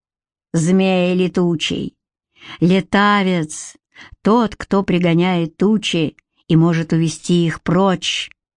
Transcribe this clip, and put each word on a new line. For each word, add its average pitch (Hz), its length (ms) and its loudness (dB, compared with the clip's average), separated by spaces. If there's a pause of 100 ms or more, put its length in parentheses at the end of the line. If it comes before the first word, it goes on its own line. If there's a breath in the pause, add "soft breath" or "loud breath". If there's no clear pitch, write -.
(540)
Змей 180 600 2
летучий, 180 800 -2 (680 loud breath)
летавец, 185 1160 0 (460 loud breath)
тот, 220 340 2
кто - 260 -2
пригоняет 175 760 0
тучи 180 580 0 (320)
и 165 80 4
может 165 380 2
увести 165 500 0
их 160 160 -4
прочь. 185 680 -2 (260)